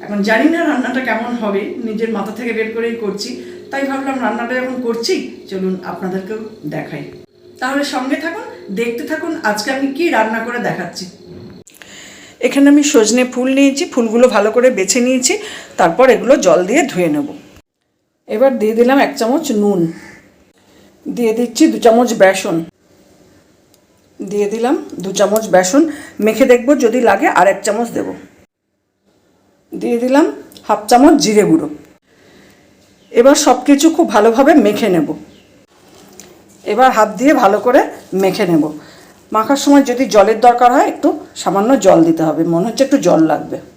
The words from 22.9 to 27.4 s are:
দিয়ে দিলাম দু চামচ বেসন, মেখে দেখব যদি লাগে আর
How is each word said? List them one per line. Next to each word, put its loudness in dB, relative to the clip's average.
দিয়ে -4
দিলাম -2
দু -8
চামচ 0
বেসন, 2
মেখে 2
দেখব 2
যদি 0
লাগে 0
আর 4